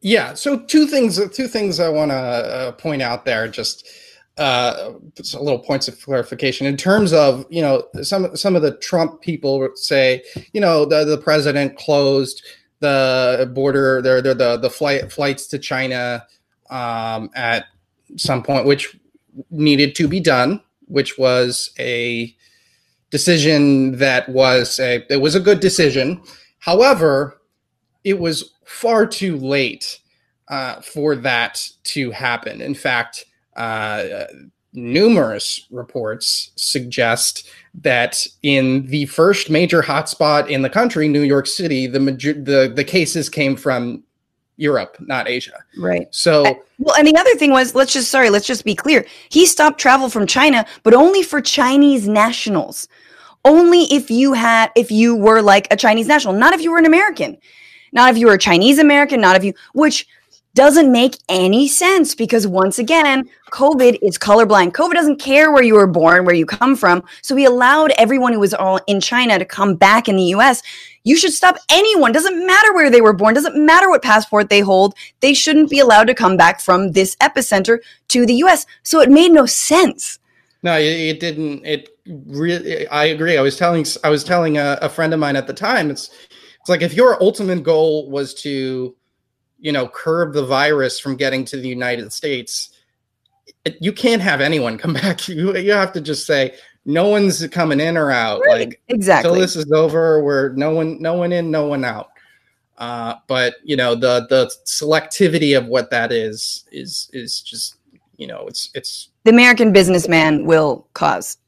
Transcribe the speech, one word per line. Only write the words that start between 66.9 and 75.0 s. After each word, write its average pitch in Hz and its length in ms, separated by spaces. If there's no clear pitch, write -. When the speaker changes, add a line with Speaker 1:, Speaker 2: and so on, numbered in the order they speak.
Speaker 2:
So - 140
he 277 100
allowed 262 520
everyone 247 360
who 220 60
was 202 140
all 190 340
in 196 140
China 233 380
to 185 60
come 196 300
back 202 320
in 202 100
the 190 60
U 185 180
S. 247 200
You 269 140
should 330 160
stop 359 240
anyone. 359 420
Doesn't 339 340
matter 403 280
where 320 160
they 240 120
were 214 120
born. 208 200
Doesn't 294 320
matter 349 240
what 294 140
passport 214 460
they 208 100
hold. 196 340